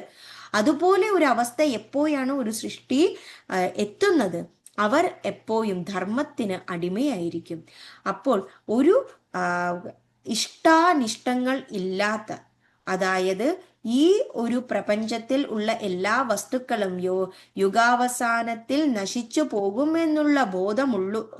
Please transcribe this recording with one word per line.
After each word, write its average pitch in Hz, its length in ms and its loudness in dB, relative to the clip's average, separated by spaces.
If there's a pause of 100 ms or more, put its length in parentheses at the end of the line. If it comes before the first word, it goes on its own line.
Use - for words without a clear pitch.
(560)
അതുപോലെ 320 540 4
ഒരു 359 160 4
അവസ്ഥ 240 360 0
എപ്പോഴാണ് 277 720 0
ഒരു 254 200 -2
സൃഷ്ടി, 220 500 -2 (480)
ആ, 190 80 -2
എത്തുന്നത്, 208 840 2 (380)
അവർ 214 260 2 (220)
എപ്പോഴും 208 580 -2
ധർമ്മത്തിന് 196 880 -4
അടിമയായിരിക്കും. 175 880 -4 (480)
അപ്പോൾ 196 420 -2 (200)
ഒരു, 277 260 6 (400)
ആ, 180 80 -2 (840)
ഇഷ്ടാനിഷ്ടങ്ങൾ 262 1500 2
ഇല്ലാത്ത, 202 600 -2 (560)
അതായത് 185 600 0 (380)
ഈ 247 180 2 (300)
ഒരു 233 260 -2
പ്രപഞ്ചത്തിൽ 220 840 -2
ഉള്ള 214 260 -4
എല്ലാ 208 500 -2
വസ്തുക്കളും 220 800 -4
യോ-, 185 280 -2 (280)
യുഗാവസാനത്തിൽ 233 1300 0
നശിച്ചു 226 500 -2
പോകുമെന്നുള്ള 294 1000 0
ബോധമുള്ളു, 208 800 -2 (180)